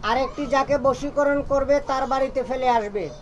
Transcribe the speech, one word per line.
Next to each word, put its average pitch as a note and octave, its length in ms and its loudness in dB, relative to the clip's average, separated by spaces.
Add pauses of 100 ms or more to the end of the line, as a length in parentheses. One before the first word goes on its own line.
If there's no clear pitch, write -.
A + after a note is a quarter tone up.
আরেকটি B3 420 -2
যাকে C4+ 320 2
বশীকরণ C#4 640 0
করবে C#4 380 2
তার C4+ 280 -2
বাড়িতে C4+ 360 0
ফেলে B3+ 260 0
আসবে। G#3 400 0 (120)